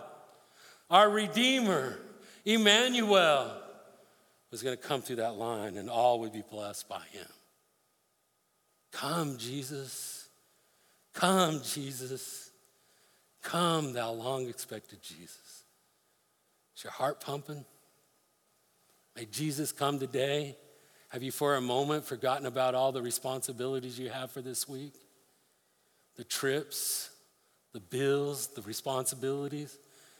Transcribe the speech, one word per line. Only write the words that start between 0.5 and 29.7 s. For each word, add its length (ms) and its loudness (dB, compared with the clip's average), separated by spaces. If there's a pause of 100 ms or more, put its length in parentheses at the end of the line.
our 200 10
Redeemer, 880 2 (460)
Emmanuel, 1200 6 (880)
was 100 -10
gonna 140 -2
come 260 -2
through 140 -6
that 200 -2
line, 420 -4
and 120 -8
all 300 6
would 140 -6
be 100 -8
blessed 460 -10
by 140 -8 (100)
him. 160 -14 (1600)
Come, 460 -2
Jesus. 880 -8 (840)
Come, 500 2
Jesus. 880 -8 (880)
Come, 520 0
thou 180 -2
long-expected 920 -6
Jesus. 600 -20 (1120)
Is 80 -12
your 80 -10
heart 300 -2
pumping? 440 -8 (1500)
May 100 -10
Jesus 460 -2
come 280 0
today. 580 -2 (520)
Have 140 -8
you 100 -4
for 240 4
a 40 0
moment 440 2
forgotten 400 0
about 280 2
all 200 4
the 80 -4
responsibilities 960 -4
you 100 -6
have 220 -8
for 100 -10
this 240 -6
week? 280 -10 (1200)
The 80 -14
trips, 840 -2 (640)
the 80 -12
bills, 640 0
the 140 -12
responsibilities? 1160 -4 (420)